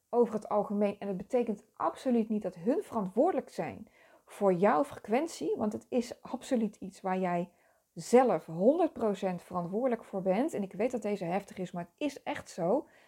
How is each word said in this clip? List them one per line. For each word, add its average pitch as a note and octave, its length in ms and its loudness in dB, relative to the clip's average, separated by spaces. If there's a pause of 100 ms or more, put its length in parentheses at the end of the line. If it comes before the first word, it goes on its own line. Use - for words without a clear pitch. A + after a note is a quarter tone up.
over A3+ 260 2
het G#3+ 140 -4
algemeen? G3+ 500 0
En G3+ 100 -6
het G3 80 -2
betekent A3+ 480 -2 (100)
absoluut A#3+ 540 0
niet G#3 140 -2
dat F3+ 120 -6
hun A#3+ 280 0
verantwoordelijk B3 680 0
zijn C3 380 -8 (380)
voor G3 260 2
jouw A3 320 4
frequentie. D#4 720 -2
Want G#3+ 160 -2
het A#3 160 -10
is - 340 -4
absoluut A3+ 540 -2
iets - 240 -14
waar F#3+ 180 -2
jij F3+ 320 0 (440)
zelf G#3+ 520 4
honderd C4 460 2
procent G3 500 -2
verantwoordelijk G3+ 600 -4
voor F#3+ 180 -6
bent. G3+ 320 0
En G3+ 80 -2
ik F#3+ 100 -8
weet A3 180 -2
dat A#3 120 -6
deze G#3 220 -4
heftig F#3+ 340 -4
is, F3+ 140 -8
maar F3 120 -8
het - 120 -20
is D4 260 -6
echt - 280 -8
zo. G3 380 0 (200)